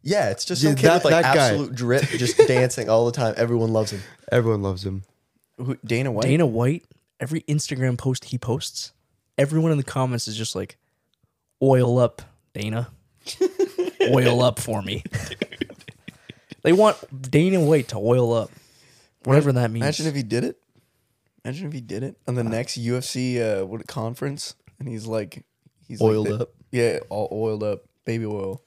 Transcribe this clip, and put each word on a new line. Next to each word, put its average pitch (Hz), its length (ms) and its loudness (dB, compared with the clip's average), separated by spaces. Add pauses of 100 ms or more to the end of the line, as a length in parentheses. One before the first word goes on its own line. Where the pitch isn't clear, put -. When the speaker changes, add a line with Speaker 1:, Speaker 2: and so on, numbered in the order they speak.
Speaker 1:
Yeah, 160 280 0
it's - 160 -6
just 156 160 -2
Speaker 2:
Yeah, 151 80 6
Speaker 1:
some 143 60 2
kid 131 100 4
Speaker 2:
that, 165 80 8 (100)
Speaker 1:
with, 147 80 6
like, 165 100 6
Speaker 2:
that 131 120 4
guy. 139 140 6
Speaker 1:
absolute 131 260 0
drip, 123 300 2
just 123 340 0
Speaker 2:
<laughs> 440 100 10
Speaker 1:
dancing 127 400 2
all 113 160 4
the 120 80 2
time. 117 240 -2
Everyone 113 380 0
loves 107 160 0
him. 101 100 -8 (320)
Speaker 2:
Everyone 113 300 2
loves 95 240 -4
him. 95 160 -6 (560)
Speaker 3:
Who, 127 260 -6
Dana 120 280 -2
White? 107 100 -2
Speaker 4:
Dana 147 240 4
White, 123 380 0 (360)
every 147 220 -4
Instagram 131 560 -2
post 127 280 -4
he 127 120 -6
posts, - 540 -6 (440)
everyone 156 360 2
in 151 40 2
the 135 80 -2
comments 127 440 -2
is 107 80 -10
just 113 200 -8
like, 92 220 -8 (840)
"Oil 127 380 4
up, 120 240 2 (320)
Dana. 110 340 -6 (380)
Speaker 3:
<laughs> - 840 -2
Speaker 4:
Oil 123 300 4
up 123 200 2
for 107 220 -4
me." 95 260 -6
<laughs> - 40 -12 (1500)
They 156 100 4
want 202 240 6 (340)
Dana 175 300 4
White 147 280 2
to - 100 -10
oil 117 340 2
up. 113 180 -2 (720)
Whatever 143 280 4
that 123 180 2
means. 113 140 -4
Speaker 3:
Imagine 151 220 -2
if 151 80 -2
he 139 80 -2
did 113 220 0
it. - 140 -6 (880)
Imagine 160 240 -10
if 151 40 -10
he 143 80 -10
did 113 220 -8
it - 140 -8 (100)
on 123 80 -4
the 120 100 -2
next 113 320 -4
U 117 200 -2
F 127 80 -6
C, 127 380 -4
uh, 104 220 -2
what, 104 220 -10
conference, 131 680 -8 (240)
and 139 100 -10
he's 110 180 -10
like, 113 380 -6 (420)
he's 113 140 -14
like 113 120 6
Speaker 1:
Oiled 107 140 0
Speaker 3:
the 104 160 -2
Speaker 1:
up. - 80 -6 (220)
Speaker 3:
Yeah, 117 260 2 (100)
all 101 240 -4
oiled 107 300 -2
up, 104 220 -4 (200)
baby 113 220 -4
oil. 98 400 -6